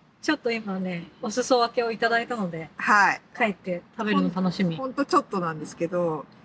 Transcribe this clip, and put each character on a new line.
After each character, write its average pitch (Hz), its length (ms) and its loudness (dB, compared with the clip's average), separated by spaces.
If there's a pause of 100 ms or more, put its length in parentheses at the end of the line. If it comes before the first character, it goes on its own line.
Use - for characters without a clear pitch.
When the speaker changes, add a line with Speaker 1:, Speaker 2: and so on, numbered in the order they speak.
(200)
Speaker 1:
ち - 120 0
ょ - 20 4
っ 285 40 -4
と 240 120 -2
今 214 300 -4
ね、 180 260 -6 (160)
お 220 80 -4
裾 247 300 2
分 233 160 2
け 240 80 2
を 226 80 -2
い 214 60 -8
た 233 100 2
だ 233 120 2
い 233 60 -4
た 240 80 -6
の 196 160 -4
で、 160 260 -10
Speaker 2:
は 202 360 6
い。 - 80 -4 (160)
Speaker 1:
帰 247 80 0
っ 208 100 0
て 175 280 -6 (140)
食 214 100 -4
べ 208 80 2
る 190 80 4
の 180 120 0
楽 185 160 0
し 190 140 0
み。 165 100 0
Speaker 2:
ほ 160 80 -8
ん-、 262 40 -4
ほ 262 40 -6
ん - 40 -10
と 277 100 0
ち 349 100 -2
ょ 349 60 6
っ - 100 -2
と 202 80 -4
な 170 140 -4
ん 156 80 -8
で 151 60 -10
す - 100 -14
け 170 100 -4
ど、 165 400 -2 (180)